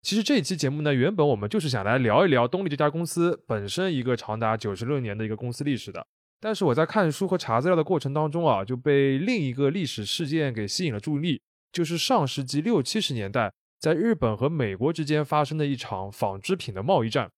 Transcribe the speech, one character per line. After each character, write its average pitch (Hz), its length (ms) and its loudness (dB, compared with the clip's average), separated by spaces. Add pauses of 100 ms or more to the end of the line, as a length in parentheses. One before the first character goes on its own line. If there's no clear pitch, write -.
其 - 160 -2
实 226 40 2
这 269 160 2
一 190 40 4
期 170 160 -4
节 139 120 0
目 151 120 -4
呢， 147 120 2
原 139 200 2
本 160 120 2
我 143 80 4
们 104 160 -2
就 214 120 0
是 151 80 -2
想 107 160 -2
来 113 120 2
聊 131 300 6
一 - 20 4
聊 123 160 6
东 185 200 -2
丽 165 40 -2
这 143 60 -4
家 147 140 2
公 165 160 -4
司 170 420 0
本 104 220 -4
身 180 240 -2
一 131 100 0
个 120 140 0
长 107 200 -6
达 113 200 0
九 104 180 -4
十 104 80 -8
六 139 160 -2
年 107 180 -6
的 110 60 -4
一 107 60 -4
个 110 80 -4
公 120 120 -6
司 120 140 -8
历 139 140 0
史 - 160 -10
的， - 120 -10 (360)
但 214 120 -2
是 196 120 0
我 127 100 4
在 160 100 4
看 180 240 2
书 190 160 -2
和 185 120 0
查 120 240 0
资 160 80 2
料 180 80 6
的 160 40 2
过 165 160 0
程 139 160 -4
当 151 160 0
中 165 160 -2
啊， 101 200 2
就 123 100 -4
被 139 420 4
另 220 200 0
一 135 160 -2
个 135 160 2
历 175 160 -2
史 113 180 -6
事 147 240 -4
件 143 260 0
给 107 140 -4
吸 - 160 -4
引 156 80 0
了 104 80 -4
注 147 180 -2
意 143 40 -2
力， 160 200 -2 (300)
就 175 140 0
是 165 120 -4
上 180 300 2
世 135 160 -4
纪 139 160 -2
六 180 240 2
七 214 160 -2
十 147 140 -2
年 101 180 -4
代 110 220 0 (260)
在 160 140 2
日 220 200 2
本 117 220 0
和 131 140 0
美 123 260 -2
国 127 160 0
之 160 140 -4
间 151 180 0
发 151 220 2
生 156 120 -6
的 151 80 0
一 139 80 0
场 101 380 -8
纺 98 260 -4
织 175 200 -2
品 113 160 -10
的 95 100 -6
贸 147 220 4
易 226 40 -2
战。 135 280 -2